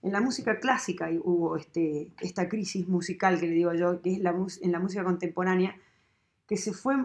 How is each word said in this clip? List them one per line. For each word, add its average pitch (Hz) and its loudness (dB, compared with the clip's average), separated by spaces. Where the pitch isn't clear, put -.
en 190 -2
la 202 0
música 233 0
clásica 180 0
y 165 0
hubo 165 0
este, 151 -2
esta 185 -4
crisis 196 -4
musical 180 2
que 170 0
le 165 0
digo 170 4
yo, 175 0
que 185 0
es 196 -2
la 180 4
mus-, 185 -4
en 175 2
la 170 0
música 190 -2
contemporánea, 180 0
que 202 -2
se 208 -4
fue 269 0